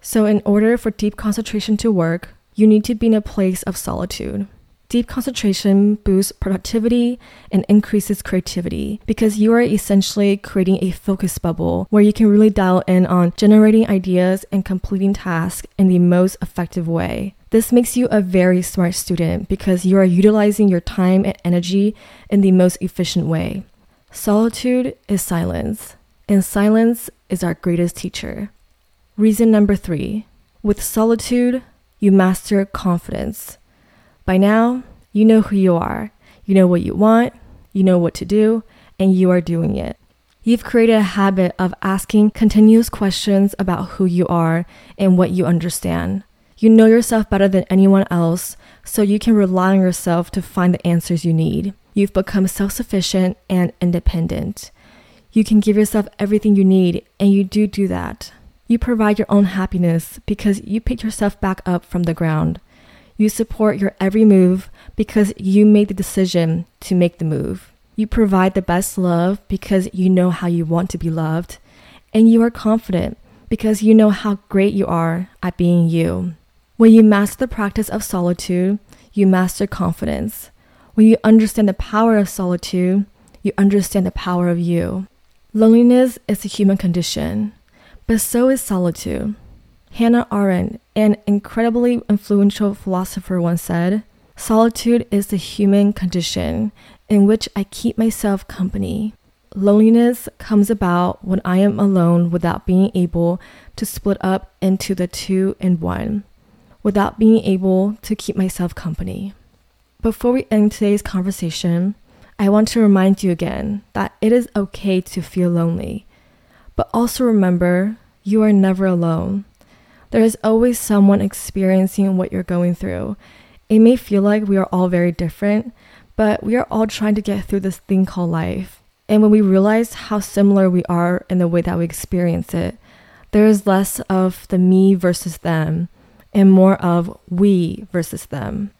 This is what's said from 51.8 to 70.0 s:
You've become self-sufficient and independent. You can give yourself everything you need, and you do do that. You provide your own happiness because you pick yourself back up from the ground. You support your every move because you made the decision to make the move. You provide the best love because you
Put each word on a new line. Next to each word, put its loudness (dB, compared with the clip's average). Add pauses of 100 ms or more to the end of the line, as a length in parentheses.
You've 0
become -2
self-sufficient -4 (120)
and 0
independent. -4 (600)
You 2
can 2
give 0
yourself 0 (120)
everything 0
you 4
need, 2 (140)
and 2
you 2
do -2
do -4
that. -10 (360)
You 2
provide 0
your -2
own 4
happiness -2
because -2
you -6
pick -6
yourself -4
back -4
up -2
from -4
the -2
ground. -2 (560)
You 2
support -2
your -2
every 2
move 4 (260)
because 0
you 2
made 6
the -8
decision -2 (140)
to -4
make 0
the -6
move. -6 (240)
You -4
provide 2
the -2
best -4
love 0
because -2
you 0